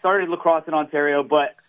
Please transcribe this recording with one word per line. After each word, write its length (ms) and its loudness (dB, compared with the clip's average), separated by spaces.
started 280 0
lacrosse 400 0
in 60 -4
Ontario, 480 0
but 340 0